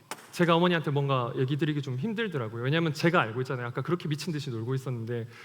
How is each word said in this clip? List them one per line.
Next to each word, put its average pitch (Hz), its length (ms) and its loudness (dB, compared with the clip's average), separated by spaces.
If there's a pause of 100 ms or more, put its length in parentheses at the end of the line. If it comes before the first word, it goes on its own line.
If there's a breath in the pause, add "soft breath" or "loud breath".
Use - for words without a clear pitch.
(320)
제가 170 240 4
어머니한테 170 340 4
뭔가 135 460 2
얘기 139 200 2
드리기 147 260 0
좀 131 160 -4
힘들더라고요. 151 640 -4
왜냐면 156 300 2
제가 170 300 4
알고 113 200 -2
있잖아요. 123 240 -4
아까 120 140 -6
그렇게 175 280 -2
미친 156 260 -4
듯이 139 160 -4
놀고 123 240 -2
있었는데 120 540 -4 (160 loud breath)